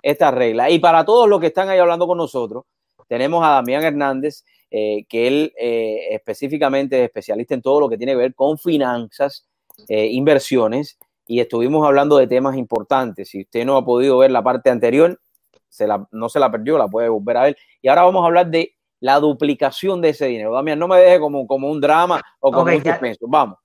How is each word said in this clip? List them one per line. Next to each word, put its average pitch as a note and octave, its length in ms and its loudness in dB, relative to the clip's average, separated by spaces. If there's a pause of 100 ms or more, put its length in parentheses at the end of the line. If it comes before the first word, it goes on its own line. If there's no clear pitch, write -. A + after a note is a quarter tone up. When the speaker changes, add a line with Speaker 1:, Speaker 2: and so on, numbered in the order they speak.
Speaker 1:
esta D3 260 0
regla. A#2+ 400 0
Y E3+ 80 2
para E3 260 4
todos A3+ 240 4
los G3+ 120 2
que E3 80 -2
están F#3 220 -2
ahí F#3 100 2
hablando F3 260 2
con F3 140 -4
nosotros, B2 460 -8 (420)
tenemos C#3+ 360 -2
a D#3 80 4
Damián C3 320 0
Hernández, C#3+ 600 -4 (260)
eh, G#2+ 400 -4
que A#2 180 -2
él, D3 320 -2
eh, A2 520 -4
específicamente C3+ 880 -4
es B2 60 2
especialista A2+ 500 -8
en B2 80 -12
todo C#3 160 0
lo C#3+ 100 0
que A2+ 80 -6
tiene B2 140 -6
que C3 60 -2
ver B2+ 180 -2
con D3 240 -2
finanzas, C#3 880 -4 (420)
eh, G#2+ 160 0
inversiones, C3 920 -2 (260)
y A#2 140 -2
estuvimos B2 440 -2
hablando C#3+ 340 2
de C3 100 4
temas C3 280 -2
importantes. A#2 720 -6
Si G2 120 -12
usted A2+ 240 -6
no C3+ 100 0
ha C3 80 2
podido B2+ 360 2
ver C3+ 100 6
la B2 140 0
parte B2 260 0
anterior, B2+ 500 2 (480)
se - 200 -6
la, G2+ 240 -4
no A2 180 -8
se D3 100 -2
la C3 120 2
perdió, A2+ 260 -2
la A#2+ 100 0
puede A2+ 220 -2
volver A2+ 280 -2
a B2 60 2
ver. C#3+ 140 0 (240)
Y C3 60 -2
ahora D#3 160 4
vamos F#3 180 2
a E3+ 60 2
hablar E3+ 240 2
de E3 240 -4 (240)
la C3+ 200 2
duplicación D3 800 -2
de E3 100 2
ese D3 180 -4
dinero. A2+ 260 -4
Damián, D3 240 -4
no E3+ 100 -4
me F#3 120 6
deje F3+ 200 8
como, C#3+ 280 -4
como C#3 240 -4
un D3+ 100 -4
drama D#3+ 400 2 (180)
o C3+ 120 2
como E3+ 180 2
Speaker 2:
Ok, E3 80 2
Speaker 1:
un C#3+ 60 -4
Speaker 2:
ya. E3 100 -2
Speaker 1:
suspenso. A#2+ 340 -6
Vamos. B2 380 0